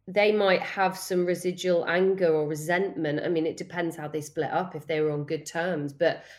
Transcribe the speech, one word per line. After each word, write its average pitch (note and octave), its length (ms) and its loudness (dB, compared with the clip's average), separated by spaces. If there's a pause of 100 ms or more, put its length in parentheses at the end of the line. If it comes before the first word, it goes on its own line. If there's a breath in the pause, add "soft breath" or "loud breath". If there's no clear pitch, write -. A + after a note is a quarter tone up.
they G#3 260 4
might G3 300 4
have F#3 340 0
some F3+ 300 0
residual F3+ 640 0
anger F#3 440 4
or D3+ 160 2
resentment. D#3+ 760 0
I - 40 -2
mean, E3 180 0
it - 100 -4
depends E3+ 400 -6
how D3+ 120 -10
they D3+ 120 -6
split D3 300 -4
up, F3+ 260 -2
if D3 100 -12
they D#3 140 0
were D#3 100 2
on D3 140 -2
good D3 220 -6
terms. E3 460 -2
But D#3+ 300 0 (160 loud breath)